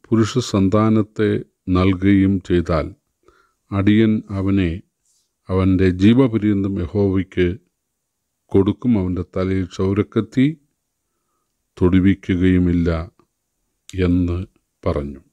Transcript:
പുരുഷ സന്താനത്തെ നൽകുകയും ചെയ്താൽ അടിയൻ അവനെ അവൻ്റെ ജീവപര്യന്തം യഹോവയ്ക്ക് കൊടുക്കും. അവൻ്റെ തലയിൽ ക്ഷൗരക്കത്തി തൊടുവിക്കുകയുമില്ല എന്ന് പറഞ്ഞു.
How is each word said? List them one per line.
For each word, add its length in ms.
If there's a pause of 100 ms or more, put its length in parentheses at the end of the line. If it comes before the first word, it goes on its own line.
പുരുഷ 280 (180)
സന്താനത്തെ 800 (380)
നൽകുകയും 720
ചെയ്താൽ 460 (840)
അടിയൻ 420 (180)
അവനെ 400 (800)
അവൻ്റെ 420
ജീവപര്യന്തം 920
യഹോവയ്ക്ക് 680 (1040)
കൊടുക്കും. 460
അവൻ്റെ 260 (100)
തലയിൽ 320
ക്ഷൗരക്കത്തി 800 (1300)
തൊടുവിക്കുകയുമില്ല 1080 (1160)
എന്ന് 320 (460)
പറഞ്ഞു. 360 (120)